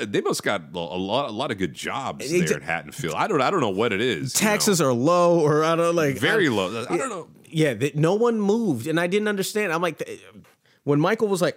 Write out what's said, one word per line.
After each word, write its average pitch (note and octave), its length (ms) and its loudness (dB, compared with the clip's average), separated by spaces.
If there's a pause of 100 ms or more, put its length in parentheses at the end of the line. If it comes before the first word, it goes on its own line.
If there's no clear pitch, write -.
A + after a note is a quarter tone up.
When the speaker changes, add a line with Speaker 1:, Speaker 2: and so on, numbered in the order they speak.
Speaker 1:
I, B2 60 -4
they G#2 160 -2
must F#4 200 -2
got G2+ 200 -2 (100)
a F2 60 -8
lot, F#2+ 500 -2
a A2 40 -10
lot B2 180 -6
of G#2 80 -6
good F2 160 -2
jobs G#2 580 -8
Speaker 2:
Exa- E3+ 160 2
Speaker 1:
there - 80 2
in C#3 60 -10
Haddonfield. D#2+ 520 -6
I D3+ 140 0
don't, F3 140 0
I C3+ 80 2
don't F#3 100 0
know A#2 80 2
what G2+ 240 0
it F#2+ 80 0
is, A#2+ 340 -2
you - 120 -2
Speaker 2:
Taxes G#3 340 2
Speaker 1:
know. C#3+ 80 2
Speaker 2:
are B2+ 40 4
low, E3+ 480 4
or D3+ 220 4
I E3 140 2
don't, E3+ 180 2
like, D3 240 2
Speaker 1:
Very F3+ 300 2
Speaker 2:
I, - 20 2
Speaker 1:
low. G#2 380 -2
I E3+ 80 -2
don't B3 140 -4
know. F#3 180 -10 (200)
Speaker 2:
Yeah, D#3 260 0
that C3+ 200 -2
no D#3+ 200 4
one A3+ 260 2
moved, G3 480 0
and D#3+ 100 0
I F3 80 0
didn't G#3 220 0
understand. G3+ 440 -2
I'm E3 100 -2
like, E3+ 160 -2
th-, G2 220 -10 (640)
when C#3+ 140 2
Michael G#3 300 2
was F#3+ 120 0
like, D#3 160 0